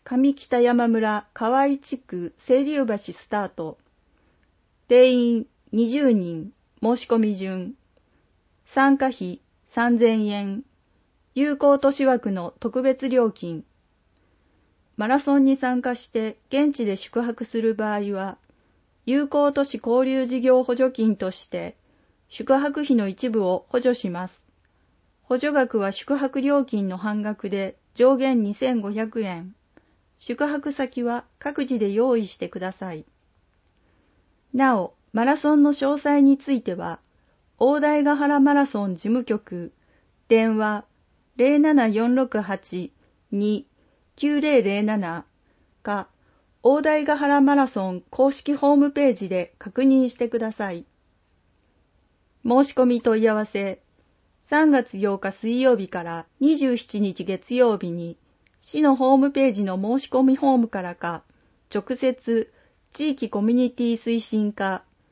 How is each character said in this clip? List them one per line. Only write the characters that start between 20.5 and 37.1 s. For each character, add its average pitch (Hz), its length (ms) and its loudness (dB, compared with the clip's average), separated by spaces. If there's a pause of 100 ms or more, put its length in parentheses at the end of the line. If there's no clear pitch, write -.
補 247 140 -4
助 254 160 2
金 220 240 0
と 185 140 -6
し - 160 -14
て、 175 320 -10 (500)
宿 262 260 -2
泊 285 280 -2
費 277 140 0
の 208 120 0
一 226 220 -6
部 214 160 0
を 185 240 -2
補 254 80 -2
助 247 160 0
し 214 160 -8
ま 180 180 -8
す。 - 160 -20 (800)
補 247 160 -2
助 285 140 -4
額 254 260 0
は 196 120 -2
宿 - 260 -4
泊 269 260 -4
料 277 220 2
金 208 220 -4
の 185 120 -6
半 208 240 -4
額 208 260 -8
で、 190 280 -6 (180)
上 254 220 4
限 254 260 0
二 202 120 -4
千 254 260 -2
五 202 120 -6
百 220 300 -6
円。 185 320 -10 (640)
宿 247 280 -6
泊 285 240 -6
先 262 320 -6
は 240 220 -4 (140)
各 294 220 -8
自 254 180 -4
で 202 140 -2
用 240 240 2
意 214 100 -2
し - 100 -14
て 165 120 -10
く - 120 -12
だ 185 120 -8
さ 185 200 -12
い。 156 140 -14 (1500)
な 254 260 2
お、 175 160 -6 (180)
マ 226 120 -2
ラ 277 120 2
ソ 294 180 0
ン 294 80 6
の 294 100 4
詳 285 240 -2
細 285 240 2
に 277 160 6
つ 277 160 -4
い 240 80 0
て 180 140 -6
は、 170 260 -10 (580)